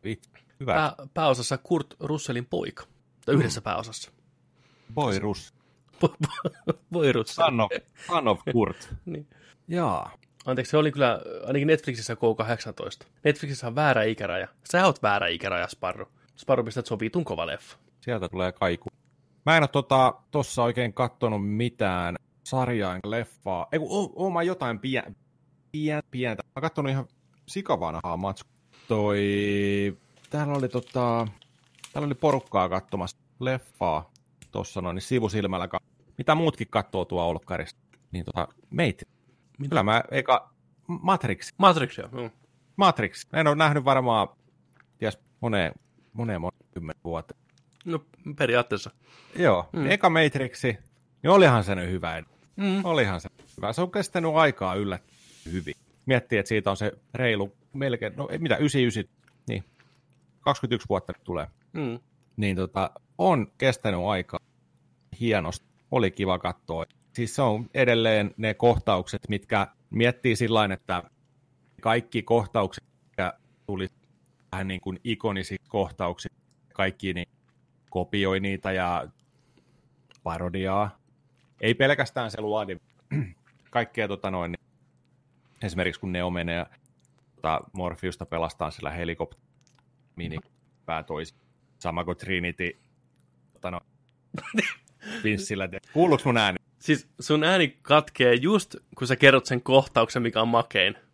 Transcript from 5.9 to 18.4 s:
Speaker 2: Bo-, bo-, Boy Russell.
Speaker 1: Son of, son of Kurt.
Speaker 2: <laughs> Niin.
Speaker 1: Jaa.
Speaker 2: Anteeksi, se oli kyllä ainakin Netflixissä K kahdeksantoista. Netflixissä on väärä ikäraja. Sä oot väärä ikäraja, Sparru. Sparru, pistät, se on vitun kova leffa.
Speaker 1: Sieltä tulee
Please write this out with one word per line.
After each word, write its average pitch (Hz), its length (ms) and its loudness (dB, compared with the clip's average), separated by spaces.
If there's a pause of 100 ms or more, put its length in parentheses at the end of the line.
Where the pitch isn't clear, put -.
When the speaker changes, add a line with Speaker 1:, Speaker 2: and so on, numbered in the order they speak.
Speaker 2:
Bo-, 156 80 4
bo-, - 640 -6 (200)
Boy 156 200 4
Russell. 123 340 0
Speaker 1:
Son 127 140 2
of, 101 100 2 (360)
son 160 220 0
of 98 120 2 (120)
Kurt. 104 420 0
Speaker 2:
<laughs> - 100 -16
Niin. 151 220 -10 (420)
Speaker 1:
Jaa. 156 420 -2 (360)
Speaker 2:
Anteeksi, 127 240 -4
se 151 60 2
oli 151 160 4
kyllä 127 280 2 (260)
ainakin 139 220 0
Netflixissä 120 480 0
K - 40 -8 (160)
kahdeksantoista. 113 720 -6 (180)
Netflixissä 143 420 -2
on 117 80 -6
väärä 135 280 4
ikäraja. 98 460 -2 (220)
Sä 180 160 4
oot 160 160 2
väärä 101 240 2
ikäraja, 87 420 -2
Sparru. 92 380 -8 (300)
Sparru, 127 280 0
pistät, 113 220 -8
se - 80 -4
on 101 60 -6
vitun 160 240 -2
kova 85 220 -4
leffa. - 300 -10 (240)
Speaker 1:
Sieltä 107 280 -4
tulee 92 240 -2